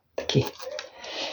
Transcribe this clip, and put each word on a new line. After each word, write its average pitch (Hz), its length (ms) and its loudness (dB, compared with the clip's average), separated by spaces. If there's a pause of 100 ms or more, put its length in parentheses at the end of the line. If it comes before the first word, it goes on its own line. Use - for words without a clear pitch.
(160)
Такий. - 300 4 (880)